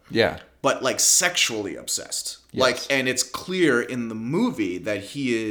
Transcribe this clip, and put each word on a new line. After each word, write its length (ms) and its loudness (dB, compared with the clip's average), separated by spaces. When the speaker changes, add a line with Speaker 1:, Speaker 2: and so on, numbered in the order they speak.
Speaker 1:
Yeah. 300 2
Speaker 2:
But, 180 2
like, 180 0
sexually 760 2
obsessed. 640 -8
Speaker 1:
Yes. 100 -4
Speaker 2:
Like, 300 2
and 160 2
it's 140 0
clear 580 2
in 300 -4
the 60 -6
movie 640 -2
that 220 -4
he 340 -2